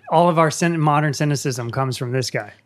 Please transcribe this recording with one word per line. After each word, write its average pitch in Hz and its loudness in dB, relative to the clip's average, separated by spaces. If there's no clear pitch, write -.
all 175 4
of 160 2
our 160 4
cyn-, 170 0
modern 151 2
cynicism 131 -2
comes 127 -2
from 123 -6
this 127 -2
guy. 107 -8